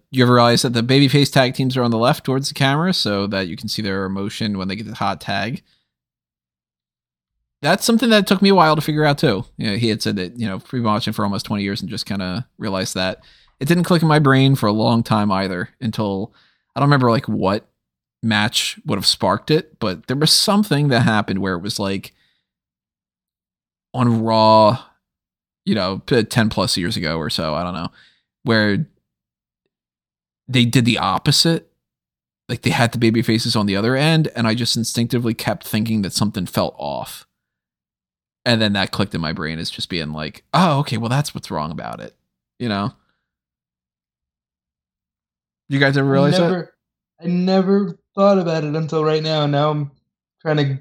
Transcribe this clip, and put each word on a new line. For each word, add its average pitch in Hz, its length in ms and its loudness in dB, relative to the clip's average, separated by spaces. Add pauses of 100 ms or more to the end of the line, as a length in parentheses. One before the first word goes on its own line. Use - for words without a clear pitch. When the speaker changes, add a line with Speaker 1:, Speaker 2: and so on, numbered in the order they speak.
(120)
Speaker 1:
"You 127 120 2
ever 123 120 6
realize 120 260 6
that 123 100 0
the 120 100 0
babyface 135 500 4
tag 131 220 2
teams 131 220 -2
are 127 80 0
on 120 80 2
the 113 60 0
left 123 260 2
towards 135 240 -2
the - 60 -10
camera 147 400 0
so 101 340 -2
that 95 220 -4
you 98 80 -10
can 107 100 -10
see - 140 -6
their 98 240 -4
emotion 101 520 -6
when 95 120 -6
they 95 80 -6
get 107 100 -10
the 107 80 -14
hot 101 240 -4
tag?" 101 420 -6 (2000)
That's 170 240 0
something 233 240 2
that 208 180 4
took 190 140 2
me 196 80 6
a 196 60 6
while 160 200 6
to 156 60 0
figure 151 240 0
out 143 120 2
too. 113 280 0 (100)
You 113 160 -4
know, 98 60 -2
he 117 100 0
had 104 140 0
said 104 160 -4
that, 92 200 -8
you 113 80 -4
know, 98 120 -4
we've 127 240 -6
been - 20 -2
watching 107 300 0
for 110 100 -4
almost 98 220 -4
twenty 101 180 -4
years 98 160 -4
and 90 100 -8
just 98 160 -8
kinda 98 400 -6 (120)
realized 95 380 -4
that. 92 280 -4 (380)
It 139 80 0
didn't 170 160 2
click 170 160 2
in 160 80 2
my 151 100 6
brain 135 360 4
for 117 120 0
a 104 60 2
long 117 280 2
time 104 300 0
either 95 380 -4 (100)
until, 104 540 -4 (420)
I 123 60 -2
don't 143 80 4
remember, 131 200 4
like, 113 200 0
what 104 360 -2 (560)
match 107 640 -2
would 107 120 -2
have 92 80 -4
sparked - 440 0
it, - 300 -2
but 95 280 -6
there 131 100 -2
was 156 140 2
something 156 580 2
that 117 120 2
happened 104 380 0
where 95 160 -2
it 85 60 -6
was, 101 180 -6
like, 98 340 -6 (1800)
on 120 300 0
Raw, 110 600 6 (840)
you 190 100 0
know, 95 300 -4
p-, 117 180 4
ten 113 260 2
plus - 260 -2
years 85 220 -4
ago 82 200 -4
or 78 120 -4
so, 78 260 -4
I 85 80 -4
don't 90 120 -8
know, 87 160 -8 (520)
where 107 420 2 (1600)
they 127 160 2
did 120 180 4
the 117 140 2
opposite. 143 760 0 (800)
Like, 120 140 -8
they 127 80 0
had 120 200 2
the 123 60 -6
baby 117 240 2
faces 113 340 0
on 104 120 0
the 95 100 0
other 117 180 0
end, 156 400 2
and 113 120 -2
I 110 60 0
just 120 220 -2
instinctively 117 580 -2
kept - 320 -6
thinking 110 360 -2
that 87 100 -4
something 98 340 -4
felt 90 320 -4
off. - 480 -10 (1200)
And 117 160 2
then 104 120 2
that 98 180 -2
clicked - 240 -4
in 85 60 -6
my 80 100 -4
brain 80 260 -8
as 85 120 -8
just - 180 -10
being 78 240 -6
like, 78 320 -10 (100)
"Oh, 156 260 2
okay, 131 180 -4
well, 113 100 -4
that's 135 260 -2
what's - 160 -14
wrong 80 220 -6
about 57 300 -12
it." 57 120 -18 (460)
You 120 80 -6
know? 101 260 -4 (2750)
You 139 100 0
guys 139 160 2
ever 139 140 2
realize 139 280 4
Speaker 2:
I - 40 4
never, 170 320 -2 (460)
Speaker 1:
that? 170 60 -14
Speaker 2:
I 175 40 -4
never 190 720 0 (160)
thought 196 240 4
about 160 260 -2
it 147 100 -4
until 156 300 -2
right 156 180 0
now. 156 220 0
Now 147 260 2
I'm 147 200 -4 (500)
trying 156 160 0
to 135 240 0